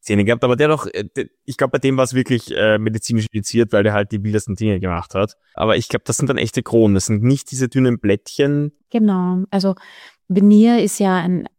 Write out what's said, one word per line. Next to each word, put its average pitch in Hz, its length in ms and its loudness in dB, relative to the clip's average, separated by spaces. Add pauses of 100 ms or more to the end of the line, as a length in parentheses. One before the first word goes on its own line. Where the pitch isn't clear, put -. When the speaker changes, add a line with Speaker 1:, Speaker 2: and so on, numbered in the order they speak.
Speaker 1:
Zähne 104 240 0
gehabt, 120 200 0
aber 123 100 4
der 147 140 2
doch, 151 180 -2
äh, - 180 -8
de-, - 260 -10 (140)
ich 135 120 -12
glaub, 131 160 -2
bei 147 60 -2
dem 131 180 0
war's 131 180 0
wirklich, 127 400 -2
äh, 107 240 2
medizinisch 110 540 -2
indiziert, 110 400 -2
weil 101 100 2
der 107 120 2
halt 104 180 -2
die 104 100 -4
wildesten 104 320 -2
Dinge 104 240 -2
gemacht 87 380 -6
hat. 104 180 -2 (200)
Aber 104 220 0
ich 117 120 -4
glaub, - 160 -6
das - 140 -4
sind 135 100 -2
dann 131 100 0
echte 113 240 -4
Kronen, 110 320 4
das 92 120 0
sind 107 180 -2
nicht 135 260 0
diese 127 180 -2
dünnen 127 300 0
Blättchen. 143 720 -2 (180)
Speaker 2:
Genau, 185 600 0
also 190 240 0 (540)
Veneer 208 560 6
ist - 160 -4
ja 190 160 2
ein 180 320 -2 (100)